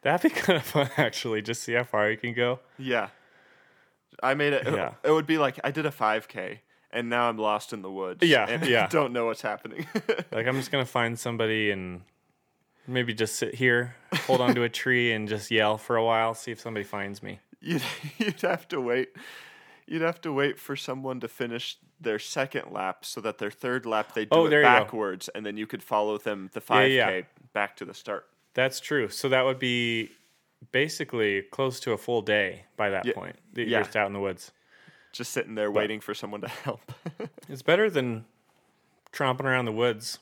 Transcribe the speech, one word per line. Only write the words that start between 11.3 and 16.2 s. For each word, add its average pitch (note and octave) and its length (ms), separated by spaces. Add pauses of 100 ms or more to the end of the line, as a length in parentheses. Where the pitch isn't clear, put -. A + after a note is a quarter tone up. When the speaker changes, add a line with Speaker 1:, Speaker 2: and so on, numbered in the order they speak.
Speaker 1:
and F#2 320 (840)
maybe B2 280
just A2 220
sit - 180
here, B2 400 (320)
hold C3 140
onto B2 220
a A#2+ 80
tree, A#2+ 420
and G#2+ 160
just G#2 220
yell G#2+ 260
for A#2+ 200
a A2+ 80
while, A2+ 300